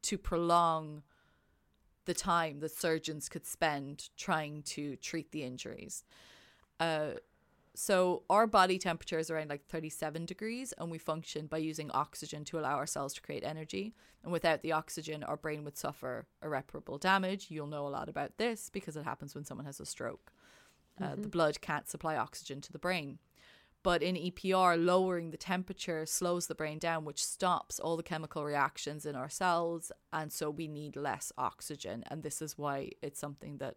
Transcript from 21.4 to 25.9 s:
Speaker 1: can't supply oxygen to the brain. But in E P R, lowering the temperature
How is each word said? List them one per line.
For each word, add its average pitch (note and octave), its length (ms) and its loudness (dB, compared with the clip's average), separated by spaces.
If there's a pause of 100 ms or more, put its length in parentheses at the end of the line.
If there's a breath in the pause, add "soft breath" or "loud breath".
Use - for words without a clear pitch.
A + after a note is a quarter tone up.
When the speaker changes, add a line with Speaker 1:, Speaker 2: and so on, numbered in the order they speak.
Speaker 1:
can't D3 260 -4
supply D#3 280 -2
oxygen C3+ 440 -4
to - 120 -16
the D#3 60 -12
brain. E3+ 400 -2 (640 loud breath)
But F3 200 6
in F#3 160 2
E F3 120 -2
P F#3 220 0
R, F#3 240 8
lowering F3+ 540 6
the D#3+ 80 -10
temperature F3+ 640 -2